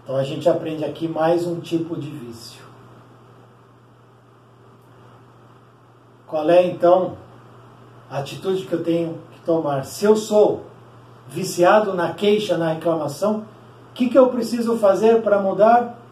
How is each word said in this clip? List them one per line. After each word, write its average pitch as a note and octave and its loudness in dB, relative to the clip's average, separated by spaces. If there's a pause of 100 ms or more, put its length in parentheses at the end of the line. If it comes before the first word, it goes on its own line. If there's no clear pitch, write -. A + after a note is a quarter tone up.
Então C3+ -8
a C3+ 0
gente C#3+ -4
aprende D#3+ -2
aqui D3+ -8
mais E3 0
um E3+ -6
tipo D#3+ -6
de C#3 -10
vício. - -16 (3750)
Qual D#3 -4
é, F3+ 6
então, F3 2 (920)
a C3+ -8
atitude - -6
que F3 -6
eu E3 -4
tenho E3 -4 (120)
que - -20
tomar? D3 -2
Se - -8
eu G#3+ 6
sou G#3 2 (600)
viciado F#3 2
na E3+ -4
queixa, G#3 0
na E3 -2
reclamação, E3 -4 (440)
o - -20
que B3 -2
que - 2
eu B3+ 6
preciso A#3 -4
fazer G#3+ 4
para G3+ 2
mudar? G#3+ 2 (120)